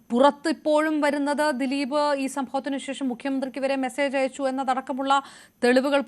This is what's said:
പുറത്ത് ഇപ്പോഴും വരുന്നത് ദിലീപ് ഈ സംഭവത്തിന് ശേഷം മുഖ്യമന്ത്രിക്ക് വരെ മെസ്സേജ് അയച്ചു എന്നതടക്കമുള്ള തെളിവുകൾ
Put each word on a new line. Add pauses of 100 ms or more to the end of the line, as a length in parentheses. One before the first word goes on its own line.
(120)
പുറത്ത്
ഇപ്പോഴും
വരുന്നത് (180)
ദിലീപ് (220)
ഈ (100)
സംഭവത്തിന്
ശേഷം
മുഖ്യമന്ത്രിക്ക്
വരെ
മെസ്സേജ്
അയച്ചു
എന്നതടക്കമുള്ള (500)
തെളിവുകൾ